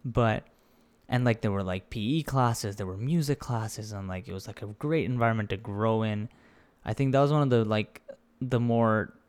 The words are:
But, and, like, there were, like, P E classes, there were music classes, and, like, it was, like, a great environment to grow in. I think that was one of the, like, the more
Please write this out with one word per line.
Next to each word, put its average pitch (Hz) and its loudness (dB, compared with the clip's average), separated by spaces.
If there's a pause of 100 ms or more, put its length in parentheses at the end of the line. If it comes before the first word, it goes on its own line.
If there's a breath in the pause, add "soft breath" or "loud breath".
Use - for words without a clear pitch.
But, 113 2 (640 soft breath)
and, 123 2
like, 117 4
there 104 2
were, 98 0
like, 92 -4
P 120 -2
E 151 -2
classes, 123 0
there 98 -6
were 92 -6
music 143 0
classes, 110 -6
and, 98 -6
like, 92 -6
it 92 -10
was, 92 -10
like, - -14
a 107 -10
great 147 -2
environment 113 0
to 101 0
grow 110 0
in. 107 -2 (580 soft breath)
I 110 -4
think 135 0
that 135 4
was 143 4
one 151 4
of 139 2
the, 117 4
like, 107 -2 (400)
the 123 0
more 117 2 (140)